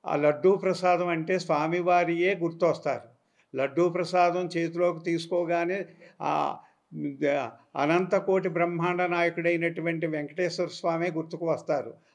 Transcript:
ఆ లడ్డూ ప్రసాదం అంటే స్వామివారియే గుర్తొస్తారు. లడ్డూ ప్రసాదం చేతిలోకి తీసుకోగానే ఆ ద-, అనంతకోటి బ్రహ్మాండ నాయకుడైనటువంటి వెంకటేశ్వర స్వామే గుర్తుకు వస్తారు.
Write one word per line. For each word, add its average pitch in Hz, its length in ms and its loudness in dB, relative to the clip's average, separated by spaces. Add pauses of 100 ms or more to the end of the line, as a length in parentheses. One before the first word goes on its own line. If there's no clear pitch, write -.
ఆ - 100 0
లడ్డూ 151 400 4
ప్రసాదం 180 520 2
అంటే 170 300 0
స్వామివారియే 170 960 2
గుర్తొస్తారు. 165 680 0 (560)
లడ్డూ 139 320 2
ప్రసాదం 175 580 2
చేతిలోకి 165 580 -2
తీసుకోగానే 170 800 -2 (380)
ఆ 147 360 -2 (360)
ద-, 143 560 -2 (260)
అనంతకోటి 185 720 2
బ్రహ్మాండ 175 540 0
నాయకుడైనటువంటి 170 1040 -2
వెంకటేశ్వర 165 600 -4
స్వామే 170 440 -4
గుర్తుకు 165 400 -6
వస్తారు. 127 440 -4 (200)